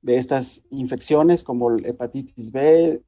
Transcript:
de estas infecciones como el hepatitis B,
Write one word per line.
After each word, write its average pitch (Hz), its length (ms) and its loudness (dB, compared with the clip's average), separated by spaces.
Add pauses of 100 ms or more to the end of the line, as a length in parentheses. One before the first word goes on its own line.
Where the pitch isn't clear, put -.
de 123 140 2
estas 127 520 -6
infecciones 147 720 0
como 120 300 -2
el 113 160 -2
hepatitis 123 640 -10
B, 156 560 4